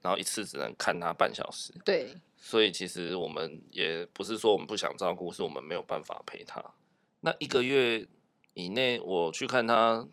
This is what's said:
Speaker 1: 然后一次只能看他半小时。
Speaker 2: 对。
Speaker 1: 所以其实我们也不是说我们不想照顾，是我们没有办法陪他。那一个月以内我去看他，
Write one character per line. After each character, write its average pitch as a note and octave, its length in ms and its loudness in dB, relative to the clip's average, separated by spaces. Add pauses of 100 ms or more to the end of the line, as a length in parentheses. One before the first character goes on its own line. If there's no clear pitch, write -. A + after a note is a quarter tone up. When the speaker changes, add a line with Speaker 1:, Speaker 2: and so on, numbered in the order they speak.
Speaker 1:
然 F#2 100 0
后 G2 60 2
一 F2+ 60 -4
次 G#2+ 200 -4
只 F2+ 140 -10
能 B1+ 180 -4
看 - 240 0
他 E2+ 140 -2
半 - 200 2
小 - 180 -8
时。 - 200 -10 (140)
Speaker 2:
对。 E3 300 0 (200)
Speaker 1:
所 - 260 2
以 G#2 100 6
其 F2+ 160 -6
实 F2 280 -4
我 F2 120 -2
们 D#2 420 -6
也 F2 420 -2
不 - 120 -8
是 G#2+ 140 -4
说 G#2+ 140 6
我 G#2 60 8
们 - 100 -8
不 G#2+ 80 -4
想 F#2+ 220 -2
照 F2+ 160 0
顾， F2+ 180 -8
是 - 120 -6
我 - 40 0
们 C#2 160 -8
没 D#2 120 -6
有 F2 80 -4
办 - 200 -6
法 - 220 -12
陪 - 180 -14
他。 - 180 -12 (600)
那 D#3+ 180 0
一 D3+ 60 -6
个 B2+ 180 4
月 B2 420 4 (500)
以 F2+ 140 -8
内 A#2+ 300 2
我 E2+ 320 0
去 C3 160 -6
看 B2 180 2
他， A2+ 480 4